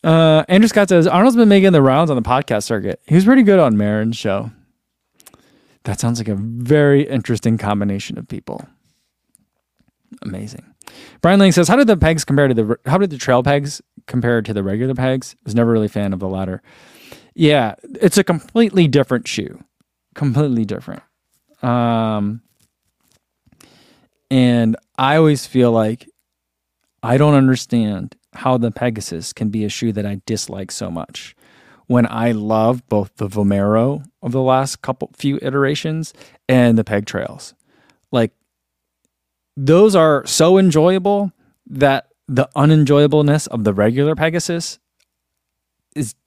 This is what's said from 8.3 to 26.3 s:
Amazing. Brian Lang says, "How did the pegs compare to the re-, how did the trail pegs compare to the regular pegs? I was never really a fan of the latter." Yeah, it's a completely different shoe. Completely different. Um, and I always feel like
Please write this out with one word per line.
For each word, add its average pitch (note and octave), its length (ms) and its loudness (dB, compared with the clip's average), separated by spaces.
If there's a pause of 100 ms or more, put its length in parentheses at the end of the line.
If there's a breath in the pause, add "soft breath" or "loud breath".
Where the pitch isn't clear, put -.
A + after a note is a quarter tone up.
Amazing. - 540 -16 (480 loud breath)
Brian F#3+ 180 4
Lang F#3+ 120 6
says, F3 160 2
"How A#3 80 4
did C#4 100 4
the G#3+ 100 4
pegs D#3+ 260 0
compare C#3 260 2
to C3 40 2
the A2+ 140 0
re-, A#2 180 -2
how C#3+ 140 0
did G3 100 0
the D3 80 -10
trail B2+ 260 0
pegs C#3+ 380 -2 (260)
compare A#2+ 360 -2
to A2 100 -8
the G2+ 100 -4
regular A2+ 320 -4
pegs? C3 440 -4
I - 80 -20
was G2+ 80 -8
never A#2 180 2
really A2 140 0
a - 20 -4
fan G2+ 240 -6
of F#2+ 60 -8
the F#2+ 100 -8
latter." F#2+ 320 -8 (760 loud breath)
Yeah, D3 400 2 (240)
it's G#3 200 2
a F#3+ 60 2
completely F#3+ 640 0
different B2+ 400 0
shoe. - 380 -10 (500)
Completely B2+ 520 -2
different. F#2+ 360 -12 (600)
Um, A2+ 800 -2 (1900 soft breath)
and A#2+ 460 2 (220)
I C3+ 180 0
always D3+ 300 2
feel B2 260 2
like A2+ 380 -2 (920)